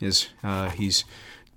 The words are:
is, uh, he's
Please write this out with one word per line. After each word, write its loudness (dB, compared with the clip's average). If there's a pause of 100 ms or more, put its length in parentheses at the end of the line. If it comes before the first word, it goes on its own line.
is, 2 (160)
uh, 0
he's 2 (520)